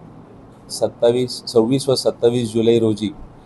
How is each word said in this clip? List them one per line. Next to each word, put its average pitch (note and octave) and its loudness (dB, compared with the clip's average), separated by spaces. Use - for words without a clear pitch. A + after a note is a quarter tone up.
सत्तावीस, A#2+ -2
सव्वीस B2+ 0
व B2+ 2
सत्तावीस A#2 -2
जुलै A#2 2
रोजी, G#2+ -2